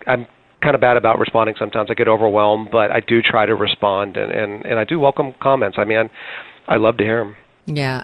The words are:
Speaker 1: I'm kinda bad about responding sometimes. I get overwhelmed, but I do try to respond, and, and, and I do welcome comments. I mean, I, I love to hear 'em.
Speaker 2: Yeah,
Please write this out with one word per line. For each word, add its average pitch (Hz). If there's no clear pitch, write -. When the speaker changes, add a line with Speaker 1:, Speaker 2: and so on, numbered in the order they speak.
Speaker 1:
I'm 123
kinda 143
bad 123
about 113
responding 110
sometimes. 107
I 117
get 113
overwhelmed, 107
but 110
I 120
do 117
try 110
to 107
respond, 101
and, 104
and, 104
and 117
I 110
do 156
welcome 139
comments. 131
I 104
mean, 110
I, -
I -
love 110
to 101
hear 113
'em. 104
Speaker 2:
Yeah, 135